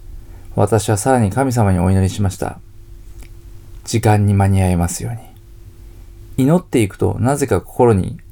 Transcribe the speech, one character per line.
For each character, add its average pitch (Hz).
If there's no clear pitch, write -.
私 104
は 107
さ 131
ら 127
に 101
神 127
様 107
に 90
お 90
祈 95
り 95
し 95
ま 95
し -
た。 -
時 113
間 104
に 101
間 98
に 95
合 92
い 90
ま 87
す -
よ 113
う 117
に。 -
祈 151
っ -
て 123
い 98
く -
と、 98
な 131
ぜ 139
か 98
心 120
に 92